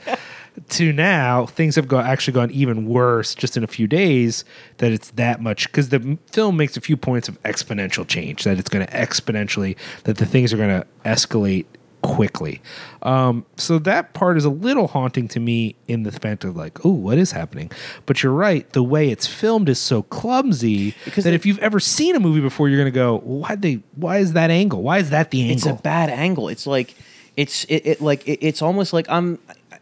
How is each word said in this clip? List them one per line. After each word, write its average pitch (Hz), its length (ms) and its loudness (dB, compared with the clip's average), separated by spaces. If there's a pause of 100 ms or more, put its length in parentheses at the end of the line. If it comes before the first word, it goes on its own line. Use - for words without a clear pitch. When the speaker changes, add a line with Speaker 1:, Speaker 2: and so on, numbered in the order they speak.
(320)
Speaker 1:
<laughs> - 380 -20
Speaker 2:
to 165 240 2
now, 143 540 2
things 160 280 0
have 143 120 2
go-, 131 120 2
actually 131 340 0
gone 120 180 2
even 120 360 0
worse 120 460 2
just - 240 -4
in 117 60 -2
a 107 40 -4
few 110 200 -2
days, 131 580 2 (320)
that 117 140 2
it's 107 200 -4
that 117 300 -2
much, 113 300 -4
'cause 139 180 0
the 139 80 2
m-, 135 220 -2 (120)
film 214 260 2
makes 147 200 0
a - 40 -10
few 147 160 0
points 123 300 -2
of 95 160 -12
exponential 101 640 -6
change, - 360 -6
that 95 160 2
it's - 100 -6
gonna 95 180 0
exponentially, 104 880 -4 (280)
that 110 140 -2
the 110 80 2
things 123 280 2
are 110 40 0
gonna 101 280 0 (180)
escalate 104 640 0 (380)
quickly. 85 580 -2 (400)
Um, 127 420 2 (140)
so 165 220 2
that 202 340 0
part 180 240 2
is 147 80 2
a 147 60 2
little 208 360 0
haunting 127 420 -2
to - 100 -4
me 117 360 0 (120)
in 117 160 -4
the 104 80 -6
fact 107 340 -6
of, 90 100 -6
like, 80 300 -6
"Ooh, - 40 4
what 107 280 2
is 185 140 2
happening?" 82 400 -8 (340)
But - 160 0
you're 131 100 2
right, 165 400 0
the 131 120 2
way 147 260 2
it's - 160 -4
filmed 214 420 0
is 127 120 2
so 113 240 0
clumsy 120 880 0 (120)
Speaker 1:
Because - 180 -2
Speaker 2:
that 170 80 4
Speaker 1:
they 170 40 4
Speaker 2:
if 165 100 0
you've 196 140 2
ever 208 200 2
seen 339 360 2
a 277 40 4
movie 160 200 4
before, 143 300 2
you're 139 80 4
gonna 139 140 2
go, 123 340 2
"Why 147 300 -4
they, 165 240 -2 (160)
why 170 240 -2
is 185 140 2
that 165 180 4
angle? 170 320 2
Why 165 160 2
is 160 100 0
that 156 220 2
the 123 180 2
Speaker 1:
It's 123 160 2
a 151 40 2
Speaker 2:
angle?" 120 120 -4
Speaker 1:
bad 165 300 0
angle. 131 380 -2
It's 110 180 -10
like, 131 260 0 (420)
it's, - 300 -4
it, 160 200 0
it, 156 160 4
like, 147 260 0
it, 147 180 -2
it's 156 160 0
almost 180 320 0
like 165 160 0
I'm, 175 300 0 (420)